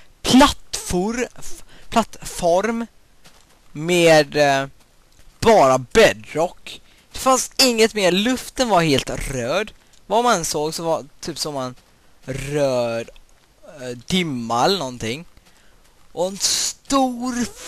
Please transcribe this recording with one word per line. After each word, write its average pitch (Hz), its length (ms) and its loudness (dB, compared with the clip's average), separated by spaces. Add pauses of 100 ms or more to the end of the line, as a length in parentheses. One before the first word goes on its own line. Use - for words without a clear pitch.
(220)
plattform - 1040 2 (100)
f-, - 280 -8 (280)
plattform 214 960 -2 (840)
med, 156 640 4
eh, 139 320 2 (720)
bara 156 380 6
bedrock. 131 1040 0 (300)
Det - 80 -10
fanns 254 380 0
inget 233 360 2
mer. 190 180 2
Luften 233 580 -2
var 185 120 4
helt 147 280 0
röd. 131 640 -4 (360)
Vad 220 160 0
man 208 220 0
såg 156 280 -4
så 175 100 -8
var 156 220 -2 (140)
typ 156 180 -10
som 147 200 -6
en 131 180 -8 (480)
röd, 131 840 -2 (720)
eh, 123 160 -12 (100)
dimma 127 580 -2
eller 185 140 0
någonting. 127 460 -8 (840)
Och 175 160 -4
en 196 100 -10
stor 247 1080 -2 (220)